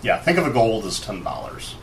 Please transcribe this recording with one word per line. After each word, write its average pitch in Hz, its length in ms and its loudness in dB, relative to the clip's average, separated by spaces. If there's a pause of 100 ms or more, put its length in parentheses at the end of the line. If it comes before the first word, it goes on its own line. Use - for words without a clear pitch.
Yeah, 101 200 2
think 175 180 4
of 170 80 4
a 139 40 0
gold 113 360 4
as 90 120 -4
ten 95 240 -8
dollars, - 600 -8